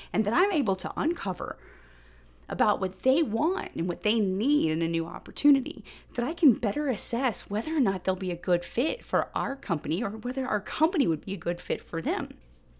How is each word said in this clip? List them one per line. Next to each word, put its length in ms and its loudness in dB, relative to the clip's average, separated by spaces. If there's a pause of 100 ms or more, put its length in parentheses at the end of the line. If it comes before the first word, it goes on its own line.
(120)
and 120 2
that 100 0
I'm 180 4
able 240 0
to 200 -6
uncover 640 -4 (880)
about 320 2
what 220 -4
they 200 4
want 540 -2
and 120 -2
what 140 -6
they 160 2
need 540 2
in 100 0
a 60 0
new 180 0
opportunity, 800 2 (300)
that 100 0
I 100 -2
can 180 6
better 360 -2
assess 600 -2
whether 260 -4
or 60 2
not 240 2
they'll 120 2
be 160 -2
a 40 -4
good 280 0
fit 400 -2
for 300 0
our 200 -2
company 480 -2
or 80 -2
whether 360 -6
our 140 -2
company 460 0
would 180 0
be 80 -6
a 60 -4
good 220 -4
fit 200 -4
for 220 -6
them. 320 -4 (440)